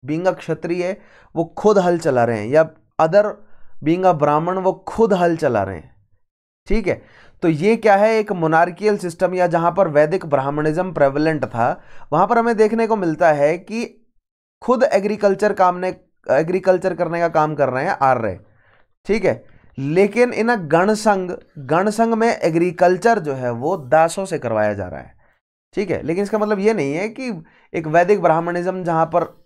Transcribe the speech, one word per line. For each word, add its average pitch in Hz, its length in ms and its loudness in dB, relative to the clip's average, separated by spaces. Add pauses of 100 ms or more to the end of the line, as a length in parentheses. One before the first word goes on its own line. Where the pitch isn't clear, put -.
Being 160 260 -2
a 180 80 0
क्षत्रिय, 175 600 -6 (380)
वो 160 100 -2 (140)
खुद 208 200 4
हल 175 200 2
चला 135 260 2
रहे 117 140 -2
हैं 104 80 -6
या 151 180 4 (360)
other 170 240 4 (600)
being 175 200 0
a 180 100 6
ब्राह्मण, 156 440 0
वो 180 140 0 (160)
खुद 214 240 2
हल 175 240 2
चला 127 260 0
रहे 95 140 -6
हैं, - 180 -18 (720)
ठीक 208 200 0
है। 123 160 -4 (400)
तो 180 60 2
ये 165 280 2
क्या 220 200 4
है? 214 220 4
एक 214 140 -2
मोनार्कियल 175 680 0
सिस्टम 180 360 -4
या 180 120 2
जहां 170 260 0
पर 180 160 2
वैदिक 156 380 2
ब्राह्मणिज्म 151 680 -2
प्रेवलेंट 147 520 0
था, 120 240 -2 (440)
वहां 170 140 2
पर 226 120 2
हमें 233 180 0
देखने 220 300 2
को 220 100 0
मिलता 165 360 2
है 151 260 2
कि 220 260 -8 (800)
खुद 240 200 2
एग्रीकल्चर 202 680 0
काम 185 240 2
ने, 180 180 -4 (360)
एग्रीकल्चर 180 640 2
करने 170 260 -4
का 170 80 0
काम 156 260 0
कर 139 140 0
रहे 127 160 -2
हैं 190 180 -2
आर्य, 113 380 0 (680)
ठीक 202 180 -2
है। 147 200 -2 (340)
लेकिन 202 540 0
in 226 180 -2
a 240 60 2 (120)
गणसंघ, 190 640 0 (260)
गणसंघ 202 560 0
में 226 140 0
एग्रीकल्चर 180 920 2
जो 151 140 -6
है 127 180 -4
वो 131 260 -4
दासों 160 480 0
से 175 140 -6
करवाया 107 360 -2
जा 98 120 -8
रहा 69 140 -12
है, - 140 -20 (600)
ठीक 190 160 -4
है। 110 120 -4
लेकिन 170 200 -4
इसका 202 160 -2
मतलब 208 200 -2
ये 208 160 2
नहीं 143 200 -2
है 190 140 -4
कि 226 340 -10 (320)
एक 170 120 -6
वैदिक 175 360 2
ब्राह्मणिज्म 175 640 -2
जहां 165 220 0
पर 160 180 -2 (220)